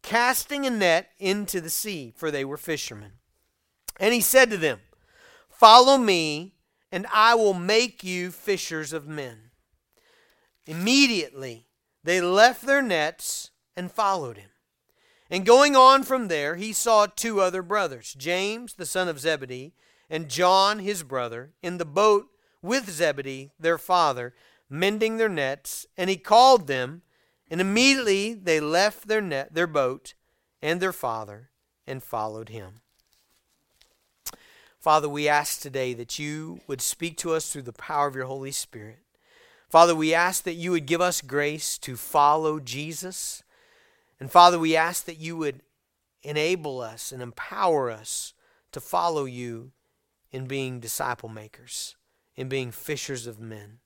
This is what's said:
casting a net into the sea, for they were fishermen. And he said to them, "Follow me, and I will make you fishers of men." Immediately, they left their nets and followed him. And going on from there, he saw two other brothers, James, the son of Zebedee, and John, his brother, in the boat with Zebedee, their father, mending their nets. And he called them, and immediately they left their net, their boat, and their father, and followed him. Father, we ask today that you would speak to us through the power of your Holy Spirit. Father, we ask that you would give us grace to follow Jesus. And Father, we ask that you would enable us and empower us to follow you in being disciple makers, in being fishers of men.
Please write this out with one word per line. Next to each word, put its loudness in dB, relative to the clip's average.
casting -2
a 0
net 2
into -4
the -12
sea, -8
for -6
they -4
were -10
fishermen. -10
And 2
he 2
said 6
to -4
them, 0
"Follow 10
me, 0
and -6
I 6
will 4
make 0
you -6
fishers -6
of -10
men." -12
Immediately, 0
they 2
left 4
their 2
nets -4
and -8
followed -2
him. -20
And -4
going 8
on 8
from -4
there, -2
he -10
saw 4
two -4
other 0
brothers, -6
James, -6
the -12
son -2
of -8
Zebedee, -6
and -8
John, 2
his -6
brother, -10
in -8
the -4
boat 2
with -4
Zebedee, -4
their 0
father, 0
mending -2
their 0
nets. -6
And -4
he 0
called 6
them, -4
and -2
immediately 2
they 0
left 0
their -2
net, -6
their 0
boat, -4
and -4
their -4
father, -10
and -12
followed -8
him. -16
Father, 2
we -2
ask -2
today -6
that -12
you -10
would -8
speak -8
to -4
us -6
through -10
the -14
power -4
of -8
your -8
Holy -10
Spirit. -12
Father, 8
we 0
ask 0
that -6
you -4
would -2
give -2
us 0
grace -6
to -12
follow 2
Jesus. -12
And -14
Father, 8
we 2
ask -2
that -16
you -12
would -8
enable -4
us -12
and -14
empower -2
us -12
to -14
follow -2
you -12
in -10
being -8
disciple -8
makers, -16
in -10
being -6
fishers -10
of -16
men. -18